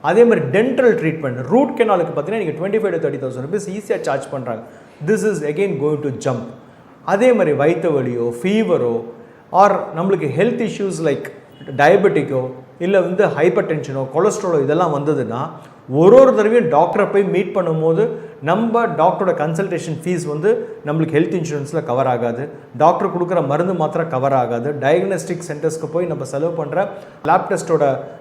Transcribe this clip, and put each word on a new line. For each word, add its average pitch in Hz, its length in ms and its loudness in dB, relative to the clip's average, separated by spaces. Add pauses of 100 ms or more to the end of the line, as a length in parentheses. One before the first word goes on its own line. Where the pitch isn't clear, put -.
அதே 202 200 6
மாதிரி 180 140 4 (140)
டென்டல் 247 440 4
ட்ரீட்மெண்ட், 143 400 -4 (120)
ரூட் 262 280 2
கெனாலுக்கு 180 320 2
பார்த்தீங்கன்னா, 180 320 -4
நீங்க 156 160 -4
twenty-five 196 360 -2
to 160 100 -2
thirty 139 180 -4
thousand 127 220 -8
rupees 190 200 -6 (120)
ஈஸியா 202 200 -4 (100)
சார்ஜ் 135 260 -4
பண்றாங்க. 120 280 -8 (480)
This 214 120 2 (100)
is 165 60 -4 (140)
again 185 220 -2 (100)
going 151 220 0
to 135 60 -2 (140)
jump. 120 200 -4 (680)
அதே 220 240 4
மாதிரி 170 160 2 (100)
வயிற்று 170 340 2
வலியோ, 120 280 -2 (140)
ஃபீவரோ, 180 560 0 (680)
or 202 80 6 (280)
நம்மளுக்கு 170 300 0 (100)
ஹெல்த் 233 300 0
இஷ்யூஸ் 185 300 -6 (100)
like 135 180 -2 (560)
டயபெட்டிக்கோ, 156 600 4 (440)
இல்ல 196 100 2 (100)
வந்து 185 180 2 (120)
ஹைப்பர் 180 340 2
டென்ஷனோ, 139 320 -4 (120)
கொலஸ்ட்ராலோ 180 520 0
இதெல்லாம் 156 300 2
வந்ததுன்னா, 131 440 -2 (600)
ஒரு 196 200 10
ஒரு 254 180 8
தடவையும் 220 360 2
டாக்டரை 175 380 2
போய் 202 120 2 (120)
மீட் 185 200 -2
பண்ணும்போது 165 460 0 (460)
நம்ம 226 340 2 (180)
டாக்டரோட 180 400 2
கன்சல்டேஷன் 165 640 -4
ஃபீஸ் 175 300 -2
வந்து 156 180 0 (360)
நம்மளுக்கு 156 320 0
ஹெல்த் 180 200 0
இன்சூரன்ஸில் 147 500 -4
கவர் 127 240 0
ஆகாது. 120 300 -2 (400)
டாக்டர் 175 320 2
கொடுக்குற 175 260 0 (120)
மருந்து 180 280 0
மாத்திரை 160 240 -2 (100)
கவர் 135 280 2
ஆகாது. 120 260 -2 (160)
டயக்னோஸ்டிக் 175 640 0
சென்டர்ஸ்க்கு 156 460 -4
போய் 170 180 -2
நம்ம 135 200 -6
செலவு 160 280 -2
பண்ற 156 260 -2 (440)
லேப் 185 220 2
டெஸ்ட்டோட 165 340 0 (340)